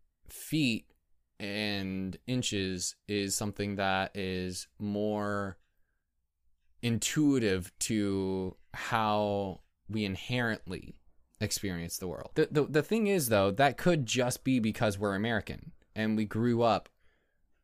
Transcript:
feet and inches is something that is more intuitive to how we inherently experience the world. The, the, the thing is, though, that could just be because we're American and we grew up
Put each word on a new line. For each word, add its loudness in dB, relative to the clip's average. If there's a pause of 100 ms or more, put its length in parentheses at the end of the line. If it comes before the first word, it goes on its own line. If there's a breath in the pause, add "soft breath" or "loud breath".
(280)
feet 0 (540)
and -4 (100)
inches -2 (120)
is -2
something -4
that 0
is -4 (120)
more -2 (1200)
intuitive 2
to 0 (180)
how 0 (280)
we 0
inherently -4 (460)
experience -4
the -6
world. -8
The, 4
the, 4
the 2
thing 0
is, 2
though, 6
that 2
could 2
just 0
be 2
because 2
we're 0
American -4 (240)
and 0
we 2
grew 2
up 4 (760)